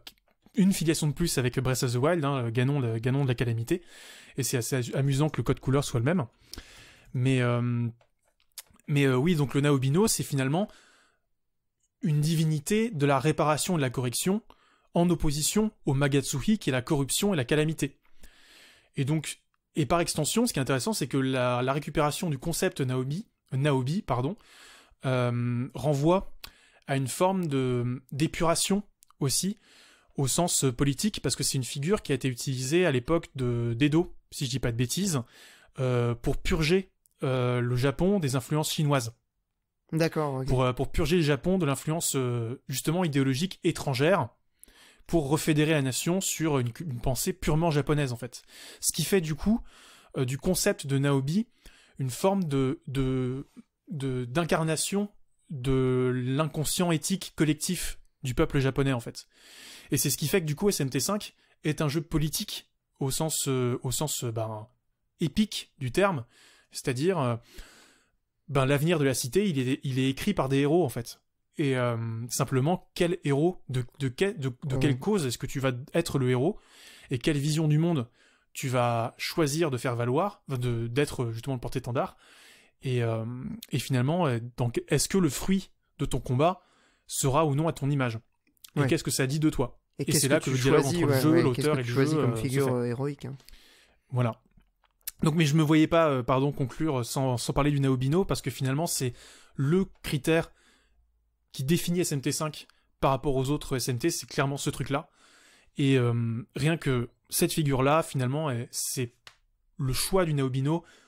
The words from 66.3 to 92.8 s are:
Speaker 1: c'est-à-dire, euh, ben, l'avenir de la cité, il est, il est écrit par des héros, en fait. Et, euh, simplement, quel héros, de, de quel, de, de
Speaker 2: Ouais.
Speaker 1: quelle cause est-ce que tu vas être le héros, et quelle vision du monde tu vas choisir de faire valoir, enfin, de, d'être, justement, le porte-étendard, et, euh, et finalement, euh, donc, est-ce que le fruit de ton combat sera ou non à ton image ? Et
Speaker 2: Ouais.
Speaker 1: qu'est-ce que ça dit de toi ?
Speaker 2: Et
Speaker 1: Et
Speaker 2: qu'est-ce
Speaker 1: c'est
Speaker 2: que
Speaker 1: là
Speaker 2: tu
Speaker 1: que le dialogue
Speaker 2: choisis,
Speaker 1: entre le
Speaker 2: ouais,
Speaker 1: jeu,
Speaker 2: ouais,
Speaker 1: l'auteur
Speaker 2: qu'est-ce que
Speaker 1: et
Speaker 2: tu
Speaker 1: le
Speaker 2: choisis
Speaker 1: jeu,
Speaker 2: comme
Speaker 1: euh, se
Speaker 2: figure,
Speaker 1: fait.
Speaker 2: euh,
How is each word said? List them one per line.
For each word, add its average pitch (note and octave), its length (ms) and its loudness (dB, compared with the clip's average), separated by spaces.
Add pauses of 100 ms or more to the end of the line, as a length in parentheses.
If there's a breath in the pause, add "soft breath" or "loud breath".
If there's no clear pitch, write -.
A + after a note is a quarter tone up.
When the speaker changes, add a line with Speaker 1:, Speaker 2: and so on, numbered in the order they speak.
Speaker 1:
c'est-à-dire, D3+ 480 -2
euh, B2 180 0 (1120 loud breath)
ben, C#3 160 2
l'avenir C#3+ 340 2
de C#3+ 60 2
la C3+ 80 4
cité, C3+ 340 0
il D#3+ 120 0
est, C3 240 -2
il C3 160 -4
est C3 100 2
écrit C3+ 240 -2
par D3+ 160 0
des C#3 100 2
héros, D3 260 4
en C#3 40 -2
fait. - 320 -10 (380)
Et, C#3 180 0
euh, B2 200 0 (340)
simplement, C3+ 640 0
quel F3 300 0
héros, D3+ 440 0
de, B2+ 160 -4 (140)
de C#3 100 -2
quel, F#3+ 300 -2
de, C3+ 120 -4 (140)
de C3+ 100 -4
Speaker 2:
Ouais. C3+ 60 0
Speaker 1:
quelle B2+ 180 4
cause F#3 280 0
est-ce A#2+ 100 -4
que - 100 -8
tu C#3 140 -6
vas C3 120 0 (200)
être E3+ 260 0
le B2+ 120 2
héros, C3 280 0 (520 loud breath)
et C3+ 80 -2
quelle D3+ 180 0
vision D3+ 320 0
du D3+ 80 4
monde D#3+ 320 0 (460 soft breath)
tu - 140 -6
vas A#2+ 500 0
choisir D#3 520 0
de C3 60 -2
faire B2 200 -2
valoir, B2+ 520 0
enfin, C3+ 80 -4
de, A#2+ 300 -2
d'être, B2 460 -2
justement, B2+ 240 -6
le A#2+ 40 -8
porte-étendard, C3 560 -4 (680 loud breath)
et, B2 180 0
euh, A2+ 220 -2 (460)
et C#3+ 80 -2
finalement, C#3+ 480 0
euh, A#2+ 120 0 (180)
donc, A#2+ 320 -2
est-ce C#3+ 200 0
que G3 100 2
le F3 100 4
fruit F#3+ 420 -2 (280)
de C#3+ 80 -2
ton B2+ 140 -2
combat C#3+ 420 0 (440 soft breath)
sera C#3+ 380 2
ou C#3+ 100 0
non D#3 140 0
à D3+ 40 -2
ton C3+ 180 -2
image ? B2+ 280 0 (560)
Et D3+ 60 0
Speaker 2:
Ouais. C#3 60 4
Speaker 1:
qu'est-ce D3+ 180 2
que D#3 60 -2
ça C#3 160 0
dit C#3 120 -2
de D#3 120 4
toi ? - 280 -4 (200)
Speaker 2:
Et - 40 -6
Speaker 1:
Et - 40 -4
Speaker 2:
qu'est-ce - 140 2
Speaker 1:
c'est C#3 80 2
Speaker 2:
que B2+ 40 4
Speaker 1:
là D#3 80 4
Speaker 2:
tu C#3+ 100 -2
Speaker 1:
que B2+ 60 0
le B2+ 60 0
dialogue C3+ 180 6
Speaker 2:
choisis, C#3 180 0
Speaker 1:
entre E3 80 2
le D3 60 4
Speaker 2:
ouais, C3+ 80 4
Speaker 1:
jeu, D3+ 120 4
Speaker 2:
ouais, E3+ 100 6
Speaker 1:
l'auteur C#3 120 2
Speaker 2:
qu'est-ce C#3+ 140 0
que D3+ 120 2
Speaker 1:
et - 20 -4
Speaker 2:
tu A#2+ 80 -4
Speaker 1:
le A#2+ 40 -4
Speaker 2:
choisis C3+ 200 2
Speaker 1:
jeu, D#3 80 2
Speaker 2:
comme A#2+ 100 2
Speaker 1:
euh, A#2 40 -2
se A2+ 40 -4
Speaker 2:
figure, C3+ 260 0
Speaker 1:
fait. B2+ 60 0
Speaker 2:
euh, B2 140 0